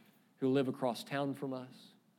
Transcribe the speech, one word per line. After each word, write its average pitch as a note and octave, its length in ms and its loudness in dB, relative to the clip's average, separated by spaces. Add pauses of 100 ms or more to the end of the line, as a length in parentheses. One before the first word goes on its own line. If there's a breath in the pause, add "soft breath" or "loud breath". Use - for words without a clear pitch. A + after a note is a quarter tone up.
(380 soft breath)
who C3 100 2
live C3 200 4
across B2 360 -2
town C#3 300 -2
from C3+ 180 -6
us. B2+ 220 -10 (440)